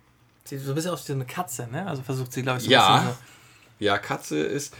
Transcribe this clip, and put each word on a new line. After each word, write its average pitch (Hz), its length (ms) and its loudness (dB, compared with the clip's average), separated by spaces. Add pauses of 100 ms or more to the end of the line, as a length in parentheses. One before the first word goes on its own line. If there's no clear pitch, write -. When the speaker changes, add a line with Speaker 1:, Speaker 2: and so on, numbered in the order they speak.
(480)
Speaker 1:
Sie, 139 100 -10
so 135 140 -4
ein - 20 0
bisschen 165 160 0
aus - 180 -4
wie 147 40 -2
eine 135 140 0
Katze, 123 420 -6
ne? 156 180 -4
Also 139 160 -4
versucht 131 300 -4
sie, 131 100 -2
glaub 127 160 2
ich, 120 60 -4
so 107 40 0
ein 120 40 6
Speaker 2:
Ja. 110 260 8
Speaker 1:
bisschen 156 140 2
so 123 40 -6 (680)
Speaker 2:
Ja, 101 140 4
Katze 143 420 -4
ist, - 400 -4